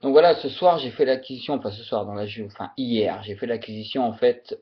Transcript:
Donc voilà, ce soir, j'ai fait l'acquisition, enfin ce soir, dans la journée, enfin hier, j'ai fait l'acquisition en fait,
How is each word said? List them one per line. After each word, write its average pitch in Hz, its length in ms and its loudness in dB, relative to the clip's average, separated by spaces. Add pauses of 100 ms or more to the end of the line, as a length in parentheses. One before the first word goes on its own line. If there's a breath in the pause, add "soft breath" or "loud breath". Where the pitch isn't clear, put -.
Donc 135 120 0
voilà, 160 220 8
ce - 120 -8
soir, 175 300 4
j'ai 131 140 -6
fait 151 120 2
l'acquisition, 131 520 -2
enfin 110 140 -4
ce 104 140 -12
soir, 104 220 -4
dans 101 80 -10
la 104 140 -6
journée, 107 220 -10
enfin - 280 -12
hier, 107 460 0
j'ai 101 120 -10
fait 120 100 -8
l'acquisition 113 600 -4
en 110 80 -2
fait, 117 480 0